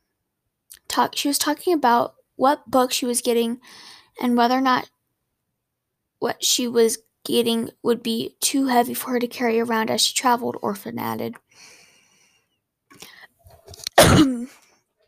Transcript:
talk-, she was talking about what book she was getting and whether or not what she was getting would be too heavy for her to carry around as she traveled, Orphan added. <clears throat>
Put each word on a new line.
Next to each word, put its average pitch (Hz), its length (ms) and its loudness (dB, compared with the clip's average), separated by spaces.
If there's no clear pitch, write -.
talk-, - 280 -2
she - 120 -2
was 285 100 -2
talking 302 360 0
about 240 400 2
what 285 340 0
book 254 240 2
she - 100 -4
was 240 160 -2
getting 233 400 0
and 240 200 0
whether 240 180 2
or 262 60 0
not 254 260 0
what - 240 -6
she - 240 0
was 226 300 2
getting 233 460 0
would 233 200 -2
be 226 380 -6
too 269 280 0
heavy 240 260 2
for - 160 -10
her 247 80 -2
to 240 80 -2
carry 233 340 -2
around 226 300 -2
as 226 100 -2
she - 140 0
traveled, 240 480 -2
Orphan 202 360 -6
added. 113 360 -6
<clears throat> 254 500 6